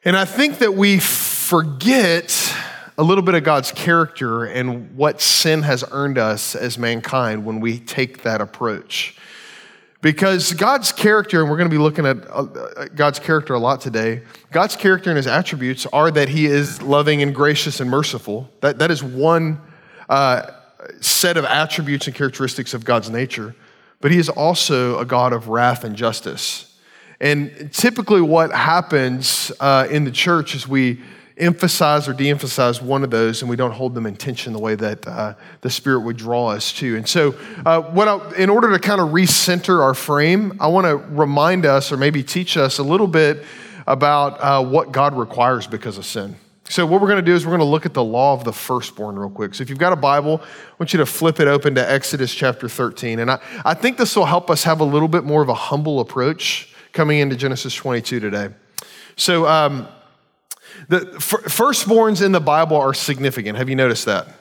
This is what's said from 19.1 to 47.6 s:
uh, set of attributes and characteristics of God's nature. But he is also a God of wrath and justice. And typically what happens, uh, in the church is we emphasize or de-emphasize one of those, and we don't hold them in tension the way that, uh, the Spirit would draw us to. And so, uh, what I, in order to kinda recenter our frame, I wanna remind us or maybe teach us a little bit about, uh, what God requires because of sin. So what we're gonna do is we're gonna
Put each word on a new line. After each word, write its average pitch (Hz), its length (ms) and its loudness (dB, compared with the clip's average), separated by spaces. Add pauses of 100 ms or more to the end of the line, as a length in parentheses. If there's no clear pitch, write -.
uh, 135 400 0 (500)
set - 380 0
of 139 80 -2
attributes 143 640 -2
and 131 80 -10
characteristics 131 580 -4
of 117 100 -10
God's 113 280 0
nature. 117 440 -6 (440)
But 143 100 2
he 175 80 6
is 170 120 2
also 139 680 0
a 123 80 -4
God 123 260 2
of 113 160 -4
wrath 120 360 0
and 107 120 -8
justice. - 800 -6 (440)
And 147 520 -2
typically 214 500 2
what 160 300 2
happens, 135 1080 0
uh, 135 320 4
in 151 140 0
the 139 60 -4
church 160 440 0
is 127 120 -10
we 131 320 0 (380)
emphasize 160 720 2
or 135 60 -4
de-emphasize 131 680 0
one 135 220 0
of 127 80 -4
those, 113 320 0
and 120 60 -4
we 120 60 -2
don't 123 160 -2
hold 123 220 -6
them 117 140 -6
in 101 80 -8
tension 120 380 -8
the 110 60 -8
way 110 140 -2
that, 107 340 -6
uh, 107 280 -8 (260)
the 127 80 -4
Spirit 131 300 0
would 117 180 -6
draw 117 300 -2
us 110 260 -4
to. 120 240 -4
And 110 100 -6
so, 147 280 2 (280)
uh, 165 180 4
what 170 260 2
I, 202 300 -2
in 190 120 4
order 220 220 4
to 185 80 4
kinda 190 240 2
recenter 175 800 2
our 135 100 4
frame, 170 640 0
I 147 80 0
wanna 170 280 4
remind 151 720 2
us 135 240 2
or 139 60 -4
maybe 143 260 0
teach 175 340 -4
us 135 220 0
a 143 40 -2
little 185 240 2
bit 151 380 2 (400)
about, 143 560 2
uh, 139 220 2
what 135 280 0
God 139 240 2
requires 120 520 0
because 107 320 -10
of 92 60 -14
sin. 101 320 -10 (320)
So 175 180 0
what 185 140 4
we're 202 60 4
gonna 196 140 4
do 175 140 4
is 160 100 0
we're 165 80 -2
gonna 165 120 4